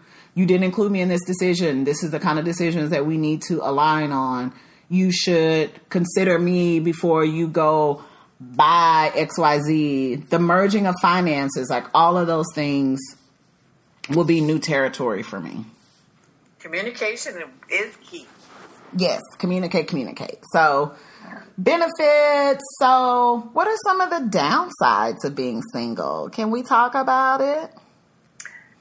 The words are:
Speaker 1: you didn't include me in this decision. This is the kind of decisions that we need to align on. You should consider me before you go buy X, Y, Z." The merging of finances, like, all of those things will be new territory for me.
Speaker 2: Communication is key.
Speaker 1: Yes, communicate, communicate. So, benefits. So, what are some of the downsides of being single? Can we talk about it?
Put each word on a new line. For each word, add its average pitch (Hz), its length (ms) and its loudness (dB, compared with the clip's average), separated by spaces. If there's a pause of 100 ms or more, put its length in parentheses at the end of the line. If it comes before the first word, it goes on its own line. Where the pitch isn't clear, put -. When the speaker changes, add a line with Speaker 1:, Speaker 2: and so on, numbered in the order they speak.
(360)
Speaker 1:
you 185 120 2
didn't 180 180 4
include 202 280 0
me 190 80 0
in 180 80 0
this 175 160 -2
decision. 175 580 0
This 143 220 -2
is 156 80 -4
the 156 80 -6
kind 156 180 0
of 156 60 -4
decisions 170 460 -2
that 147 160 0
we 160 120 -2
need 156 300 -2
to 175 80 -2 (120)
align 151 440 0
on. 127 400 -4 (360)
You 185 220 2
should 160 600 0 (160)
consider 180 500 0
me 175 400 2
before 160 460 0
you 160 240 -2
go 156 560 0 (360)
buy 156 760 2
X, 151 200 -2
Y, 151 240 2
Z." 143 540 0 (160)
The 165 80 2
merging 196 480 2
of 180 160 0
finances, 151 680 0
like, 123 220 -2
all 170 240 4
of 175 120 0
those 156 260 0
things 139 460 -2 (1120)
will 160 120 2
be 165 180 2
new 151 200 0
territory 131 640 -2
for 98 160 -12
me. 85 240 -12 (960)
Speaker 2:
Communication 214 840 -8 (260)
is 202 280 -6
key. - 320 -20 (680)
Speaker 1:
Yes, 180 240 0 (180)
communicate, 180 500 -2
communicate. - 500 -8 (140)
So, 151 420 2 (640)
benefits. 294 1040 4 (160)
So, 247 760 4
what 339 120 2
are 440 80 2 (100)
some 381 160 2
of 359 100 0
the 247 280 -2
downsides 139 840 2
of 143 100 -4
being 123 280 -6 (100)
single? 87 580 -6
Can 220 220 -4
we 247 100 -4
talk 247 320 2
about 262 460 0
it? 294 300 -2 (1120)